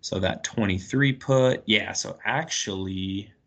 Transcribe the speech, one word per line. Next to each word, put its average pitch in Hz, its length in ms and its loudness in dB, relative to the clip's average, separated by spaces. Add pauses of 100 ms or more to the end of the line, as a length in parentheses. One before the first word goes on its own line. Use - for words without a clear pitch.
So - 180 -4
that 92 240 -2
twenty-three 113 680 0
put, 131 540 2
yeah, 98 260 2
so - 320 -6
actually 95 1080 -4 (140)